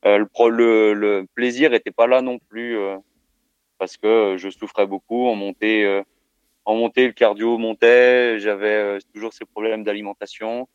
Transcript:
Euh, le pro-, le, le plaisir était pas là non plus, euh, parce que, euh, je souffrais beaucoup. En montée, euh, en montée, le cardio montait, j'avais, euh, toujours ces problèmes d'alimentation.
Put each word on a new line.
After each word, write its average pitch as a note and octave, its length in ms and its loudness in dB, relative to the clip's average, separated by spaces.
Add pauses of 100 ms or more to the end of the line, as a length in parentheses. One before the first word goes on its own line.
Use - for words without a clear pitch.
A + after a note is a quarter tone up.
Euh, G2+ 140 4
le G#2 80 2
pro-, A#2 240 2
le, A2+ 460 4
le G#2 400 -2
plaisir B2 400 0
était G#2+ 160 -2
pas A#2 160 2
là B2+ 160 2
non B2 160 -8
plus, A#2 360 -10
euh, G2 220 -6 (800)
parce F#2+ 200 -10
que, G#2+ 100 -4
euh, G#2+ 300 2
je F#2+ 120 -10
souffrais G2+ 380 -4
beaucoup. A#2 400 -4
En A#2 80 -2
montée, G#2 500 -2
euh, G2 160 0 (640)
en G#2+ 80 -2
montée, A#2 320 0
le A2+ 80 -4
cardio A2+ 460 0
montait, A#2+ 800 2
j'avais, G2+ 340 -4
euh, G2+ 260 -2 (140)
toujours A2 180 -12
ces - 140 -18
problèmes G#2+ 380 -6
d'alimentation. G#2 920 -10